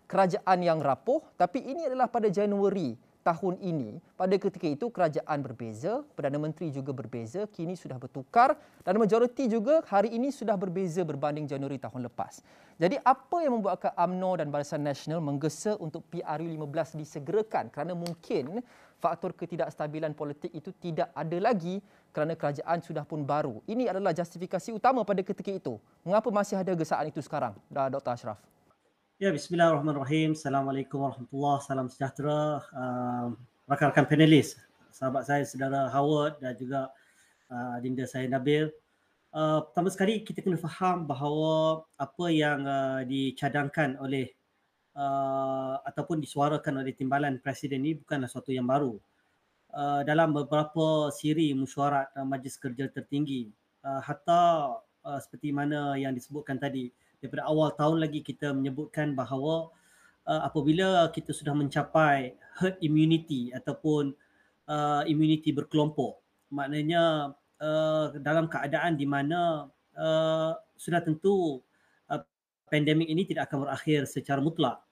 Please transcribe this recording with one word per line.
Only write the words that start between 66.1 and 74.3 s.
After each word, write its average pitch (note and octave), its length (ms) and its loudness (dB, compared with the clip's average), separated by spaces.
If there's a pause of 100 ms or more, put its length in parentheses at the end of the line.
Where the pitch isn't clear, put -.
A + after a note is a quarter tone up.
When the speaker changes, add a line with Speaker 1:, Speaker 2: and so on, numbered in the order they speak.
Speaker 2:
maknanya, D3 800 0 (240)
uh, D#3 640 0
dalam D#3+ 240 2
keadaan D3+ 480 0
di C#3+ 160 0
mana, D3 640 0 (240)
uh, D#3+ 560 2 (240)
sudah E3+ 240 0
tentu, D#3+ 640 2 (480)
uh, - 80 -4 (480)
pandemik D#3 400 4
ini E3+ 160 2
tidak D#3 240 -4
akan C#3 160 -4
berakhir C#3 400 0
secara C#3 320 -2